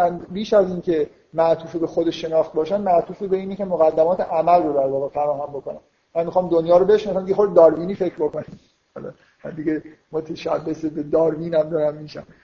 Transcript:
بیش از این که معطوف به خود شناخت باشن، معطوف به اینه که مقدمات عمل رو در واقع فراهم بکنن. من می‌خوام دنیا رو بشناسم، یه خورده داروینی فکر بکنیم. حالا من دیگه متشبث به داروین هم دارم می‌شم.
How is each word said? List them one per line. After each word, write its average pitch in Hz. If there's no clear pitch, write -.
بیش 202
از 190
این 180
که 160
معطوف 165
به 165
خود 165
شناخت 160
باشن، 165
معطوف 180
به 190
اینه 196
که 202
مقدمات 160
عمل 175
رو 151
در 139
واقع 139
فراهم 147
بکنن. 143
من 170
می‌خوام 180
دنیا 165
رو 185
بشناسم، 190
یه 190
خورده 196
داروینی 165
فکر 185
بکنیم. 151
حالا -
من 143
دیگه 156
متشبث 160
به 151
داروین 160
هم 156
دارم 151
می‌شم. 151